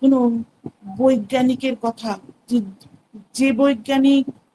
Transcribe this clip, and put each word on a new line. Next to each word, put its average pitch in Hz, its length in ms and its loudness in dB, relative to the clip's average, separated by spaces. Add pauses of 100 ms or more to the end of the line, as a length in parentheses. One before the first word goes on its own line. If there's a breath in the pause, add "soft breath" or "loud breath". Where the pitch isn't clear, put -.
কোনো 269 180 4 (800)
বৈজ্ঞানিকের 254 760 0 (100)
কথা, 226 260 -8 (380)
যে, 240 80 0 (800)
যে 262 100 2 (120)
বৈজ্ঞানিক 269 640 2 (320)